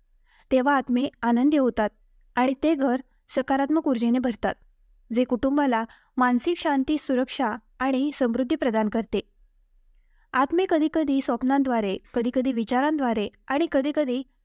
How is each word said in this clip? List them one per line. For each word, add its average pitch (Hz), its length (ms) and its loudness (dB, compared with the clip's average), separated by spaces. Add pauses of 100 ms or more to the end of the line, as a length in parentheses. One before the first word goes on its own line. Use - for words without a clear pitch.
(500)
तेव्हा 262 260 2
आत्मे 254 300 0 (160)
आनंदी 247 340 2
होतात 233 340 2 (460)
आणि 254 260 2
ते 320 120 4
घर 269 260 0 (280)
सकारात्मक 277 600 0
ऊर्जेने 233 300 0
भरतात, 240 360 -2 (560)
जे 240 140 2
कुटुंबाला 254 600 0 (320)
मानसिक 254 420 2
शांती, 285 400 0
सुरक्षा 254 560 -2 (240)
आणि 269 360 0
समृद्धी 254 420 -2
प्रदान 220 320 0
करते. 214 320 -4 (1120)
आत्मे 330 360 2
कधीकधी 302 520 0
स्वप्नांद्वारे, 254 760 0 (180)
कधीकधी 247 380 0
विचारांद्वारे 240 760 0 (200)
आणि 294 240 0
कधीकधी 277 500 0 (220)